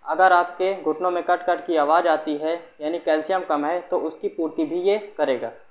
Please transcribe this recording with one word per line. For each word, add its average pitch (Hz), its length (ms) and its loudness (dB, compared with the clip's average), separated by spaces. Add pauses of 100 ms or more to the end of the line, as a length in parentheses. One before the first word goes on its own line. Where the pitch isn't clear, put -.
अगर 180 280 4
आपके 180 420 2
घुटनों 156 360 -2
में 175 140 -2
कट-कट 175 420 0
की 170 100 0
आवाज़ 156 320 4
आती 156 260 0
है, 156 200 -2 (260)
यानी 160 200 -4
कैल्शियम 165 420 0
कम 147 220 -2
है, 175 180 -2
तो - 160 -2
उसकी 156 320 -6
पूर्ति 160 340 -4
भी 160 160 -4
ये 196 160 2 (220)
करेगा। 127 320 -2 (200)